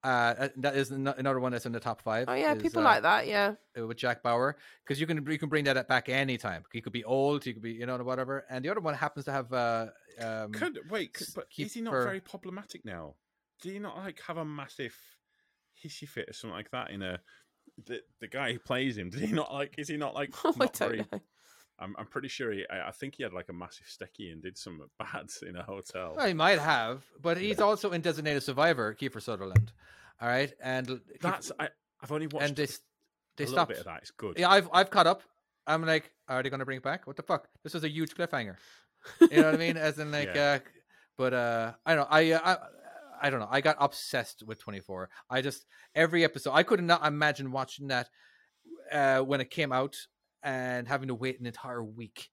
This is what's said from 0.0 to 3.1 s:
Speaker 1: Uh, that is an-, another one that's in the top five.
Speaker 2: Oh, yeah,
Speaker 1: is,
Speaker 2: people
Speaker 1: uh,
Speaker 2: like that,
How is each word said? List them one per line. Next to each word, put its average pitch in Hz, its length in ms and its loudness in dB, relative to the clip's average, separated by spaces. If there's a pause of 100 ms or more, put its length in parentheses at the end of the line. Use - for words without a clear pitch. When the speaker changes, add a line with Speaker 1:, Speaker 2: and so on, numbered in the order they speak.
Speaker 1:
Uh, 123 540 2
that 135 180 0
is 139 160 0
an-, 135 160 -2
another 131 320 0
one 123 140 -2
that's 120 120 -4
in 120 60 -4
the 117 80 -4
top 113 220 -4
five. 113 260 0
Speaker 2:
Oh, - 60 0
yeah, 302 200 2
Speaker 1:
is, 214 80 -2
Speaker 2:
people 330 200 0
Speaker 1:
uh, 311 40 4
Speaker 2:
like 233 180 6
that, - 220 6